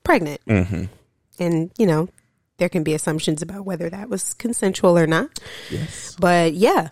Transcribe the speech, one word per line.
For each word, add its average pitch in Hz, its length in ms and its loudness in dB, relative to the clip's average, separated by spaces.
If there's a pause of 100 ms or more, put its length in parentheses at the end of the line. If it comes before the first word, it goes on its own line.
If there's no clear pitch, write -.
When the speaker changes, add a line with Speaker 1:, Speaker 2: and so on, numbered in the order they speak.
Speaker 1:
pregnant. 170 420 0
Speaker 2:
Mm-hmm. 90 380 0 (560)
Speaker 1:
And, 170 380 0
you 220 80 4
know, 160 220 2 (500)
there 175 100 0
can 175 160 -2
be 151 100 0
assumptions 156 480 -2
about 190 220 -10
whether 170 260 -6
that 196 180 -12
was 196 260 -6
consensual 190 640 2
or 165 80 6
not. 165 320 0 (320)
Speaker 2:
Yes. - 480 -8
Speaker 1:
But 175 360 4
yeah, 190 380 2